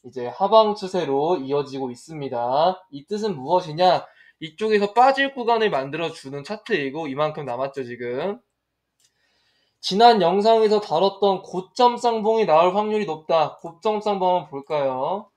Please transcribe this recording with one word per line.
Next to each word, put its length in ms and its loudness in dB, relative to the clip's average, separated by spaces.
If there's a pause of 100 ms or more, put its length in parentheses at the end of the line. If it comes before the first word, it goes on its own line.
이제 240 -10
하방 460 2
추세로 640 -2
이어지고 520 -4
있습니다. 1000 -2
이 160 -16
뜻은 300 -6
무엇이냐? 680 0 (340)
이쪽에서 540 -2
빠질 400 4
구간을 360 0
만들어주는 760 -6
차트이고 640 -6
이만큼 360 -4
남았죠, 400 -6
지금. 560 -6 (1400)
지난 420 6
영상에서 580 4
다뤘던 600 0
고점 540 0
쌍봉이 500 0
나올 300 4
확률이 300 -2
높다. 500 -2
고점 440 -6
쌍봉 280 -2
한번 200 0
볼까요? 880 -4